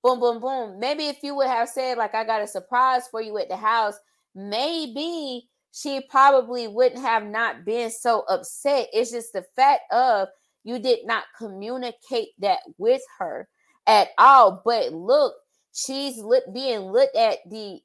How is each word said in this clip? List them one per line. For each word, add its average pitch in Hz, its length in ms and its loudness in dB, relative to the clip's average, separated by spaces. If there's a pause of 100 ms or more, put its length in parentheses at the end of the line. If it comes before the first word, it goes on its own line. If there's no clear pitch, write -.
Boom, 247 200 2
boom, 233 180 0
boom. 233 400 -6
Maybe 294 280 -4
if 285 160 -10
you 285 120 -8
would 269 120 0
have 233 200 -2
said, 254 300 -4
like, 220 180 -4
"I 220 80 -2
got 220 180 -2
a 202 60 -6
surprise 247 640 0
for 226 120 -8
you 214 180 -8
at - 100 -4
the 185 80 -6
house," 220 380 0 (400)
maybe 269 1120 -6 (220)
she 269 380 -8
probably 254 580 4
wouldn't 240 340 0
have 226 240 0
not 208 400 -4
been 226 260 -2
so 226 380 0
upset. 233 640 -2
It's 226 180 0
just 233 220 -10
the 185 100 -6 (120)
fact 269 260 4 (100)
of 220 360 2 (360)
you 233 160 -8
did 226 260 0
not 220 180 -4 (140)
communicate 226 920 -8 (100)
that 190 200 0 (180)
with 240 240 2 (180)
her 180 280 -8 (400)
at 208 300 6
all. 226 480 8
But 214 280 0
look, 226 400 0 (400)
she's 269 440 -8
look-, 220 360 0
being 247 260 -6 (120)
looked 269 260 2
at 226 200 2 (120)
the 208 360 -14